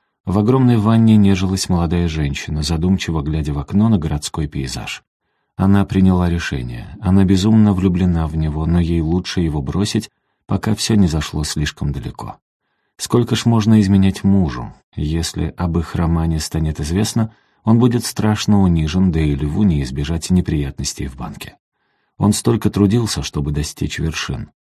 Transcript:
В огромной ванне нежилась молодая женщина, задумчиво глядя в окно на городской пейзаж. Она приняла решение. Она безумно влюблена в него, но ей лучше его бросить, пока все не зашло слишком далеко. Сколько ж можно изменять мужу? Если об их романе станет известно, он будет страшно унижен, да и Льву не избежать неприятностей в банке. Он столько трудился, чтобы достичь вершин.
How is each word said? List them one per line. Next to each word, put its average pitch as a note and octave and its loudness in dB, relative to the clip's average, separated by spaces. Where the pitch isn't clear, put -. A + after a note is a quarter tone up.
В F#2 0
огромной B2 4
ванне A2 4
нежилась F#2+ 2
молодая F2 0
женщина, D2+ -4
задумчиво E2 -2
глядя D2+ -4
в C#2+ -4
окно G2+ 2
на G#2+ 4
городской D#2 -4
пейзаж. C2 -10
Она G2 4
приняла F#2 2
решение. B1+ -6
Она F#2+ 4
безумно G#2 4
влюблена F2+ 0
в D#2 -6
него, D#2 -2
но E2+ 2
ей E2+ 0
лучше F2+ -2
его D2+ -2
бросить, E2+ -4
пока G#2 -2
все - -2
не G2+ 4
зашло D2+ -2
слишком D2+ -4
далеко. B1+ -10
Сколько A#2+ 0
ж - -2
можно A2+ 4
изменять F#2+ 2
мужу? F#2+ 0
Если D#2+ -4
об F2 -2
их - -6
романе E2 0
станет D#2 -4
известно, G#2+ -2
он A2+ 4
будет A#2+ 2
страшно G#2+ 0
унижен, F2 2
да D#2+ 0
и D2 0
Льву D2+ -2
не E2 2
избежать C#2+ -6
неприятностей D2 -2
в C2 -12
банке. - -14
Он F#3+ 4
столько A#2 0
трудился, G2+ 2
чтобы D2 -4
достичь D2 -6
вершин. D#2+ -6